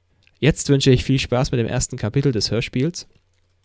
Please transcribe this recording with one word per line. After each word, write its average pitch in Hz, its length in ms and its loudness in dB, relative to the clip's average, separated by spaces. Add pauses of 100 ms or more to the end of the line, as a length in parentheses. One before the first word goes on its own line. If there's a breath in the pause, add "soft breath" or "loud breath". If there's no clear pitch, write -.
(380)
Jetzt - 300 0
wünsche 139 240 4
ich 123 100 4
viel 135 160 0
Spaß 127 320 -2
mit 127 80 -2
dem 113 80 -2
ersten 127 300 -4
Kapitel 139 340 -2
des 107 220 -2
Hörspiels 127 560 -4 (560)